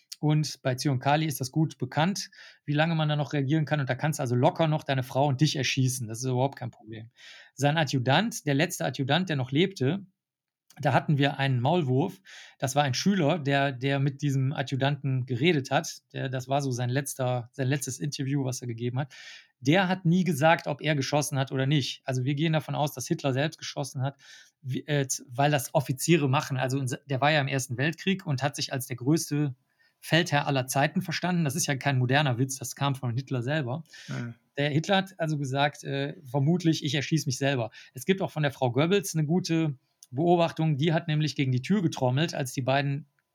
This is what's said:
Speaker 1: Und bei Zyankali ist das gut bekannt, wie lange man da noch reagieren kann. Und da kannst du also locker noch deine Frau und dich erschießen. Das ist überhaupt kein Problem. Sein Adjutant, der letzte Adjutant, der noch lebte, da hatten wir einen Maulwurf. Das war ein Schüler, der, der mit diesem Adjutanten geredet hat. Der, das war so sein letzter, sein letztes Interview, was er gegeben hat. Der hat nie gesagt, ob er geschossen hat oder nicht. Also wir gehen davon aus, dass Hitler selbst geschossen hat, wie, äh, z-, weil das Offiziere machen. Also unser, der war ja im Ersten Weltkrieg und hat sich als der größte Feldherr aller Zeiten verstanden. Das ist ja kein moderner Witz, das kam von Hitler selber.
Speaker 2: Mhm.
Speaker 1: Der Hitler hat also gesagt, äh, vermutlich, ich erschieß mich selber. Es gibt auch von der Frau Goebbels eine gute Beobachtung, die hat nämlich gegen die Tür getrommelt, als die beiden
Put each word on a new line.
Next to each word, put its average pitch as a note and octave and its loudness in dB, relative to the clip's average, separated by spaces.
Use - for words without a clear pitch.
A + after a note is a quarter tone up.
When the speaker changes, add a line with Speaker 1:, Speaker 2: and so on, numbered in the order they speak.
Speaker 1:
Und D3+ 0
bei C3 0
Zyankali C#3+ 2
ist D#3+ -4
das B2+ -6
gut D#3+ 0
bekannt, D#3+ -2
wie D3 -2
lange D#3+ 2
man D#3 2
da D3+ 0
noch D3 -4
reagieren D3 2
kann. D3+ 0
Und C3 -2
da C3 0
kannst D3+ -2
du D3 -2
also B2 0
locker D#3+ 2
noch D3+ 0
deine C3 0
Frau C3+ 0
und C3+ 0
dich D3+ 2
erschießen. B2+ 0
Das A2 -10
ist B2+ -8
überhaupt C3 0
kein A#2 -8
Problem. A2 -16
Sein C#3+ 2
Adjutant, C#3+ 2
der D3 0
letzte E3 0
Adjutant, D3 0
der D3+ 0
noch B2 -4
lebte, F3+ 0
da C3+ 2
hatten D#3 2
wir C#3 2
einen C3+ 2
Maulwurf. D3 2
Das C3+ -2
war C#3+ 4
ein C#3 2
Schüler, F3+ 2
der, C#3 2
der C#3 0
mit C#3 0
diesem C3+ 0
Adjutanten C3+ -2
geredet C3+ 0
hat. - -2
Der, C3+ -6
das C3 -6
war C3+ 2
so C#3 -2
sein A#2+ -2
letzter, B2+ -2
sein C3 -2
letztes C3+ -4
Interview, C#3 -4
was B2+ -4
er - -10
gegeben A#2 -4
hat. D3 -6
Der F3 4
hat F#3 -2
nie F3 4
gesagt, E3 4
ob D3+ -4
er D3+ 0
geschossen C#3 0
hat C3+ 0
oder C3+ 0
nicht. C#3 0
Also B2+ -2
wir D3 0
gehen D#3 0
davon D3 -2
aus, C#3+ -2
dass - -10
Hitler D#3 0
selbst D3 0
geschossen - -8
hat, C#3 -4
wie, - -6
äh, C#3+ 0
z-, - -6
weil C#3 2
das C#3+ 0
Offiziere D3 2
machen. C3+ 0
Also C3 -2
unser, B2 -4
der C3+ -2
war D3 6
ja D#3 4
im C3+ 0
Ersten B2+ -4
Weltkrieg E3+ -2
und C3 -2
hat C#3 -2
sich - -8
als C3 -4
der - -8
größte D3 0
Feldherr D3 0
aller C3+ 0
Zeiten D3 0
verstanden. E3+ -2
Das C#3 0
ist F3+ -2
ja C#3+ 0
kein C3+ 0
moderner B2+ 4
Witz, C3 0
das - -10
kam C#3 0
von B2+ -6
Hitler B2+ -4
selber. C#3+ -4
Speaker 2:
Mhm. B2 -8
Speaker 1:
Der C#3+ 0
Hitler E3 2
hat F#3+ -2
also D#3 0
gesagt, C#3+ -2
äh, C#3 -4
vermutlich, D3 2
ich C3+ 0
erschieß D#3 0
mich C3 -2
selber. C3+ 0
Es - -16
gibt F#3+ 2
auch D#3 -4
von D#3 -4
der C#3+ 2
Frau B2+ 0
Goebbels E3+ 2
eine D#3 2
gute D#3+ 0
Beobachtung, E3 2
die D#3 2
hat E3 0
nämlich D3+ 0
gegen C3 2
die B2 2
Tür G3 2
getrommelt, D3 0
als C3 -4
die C#3 -4
beiden C#3 0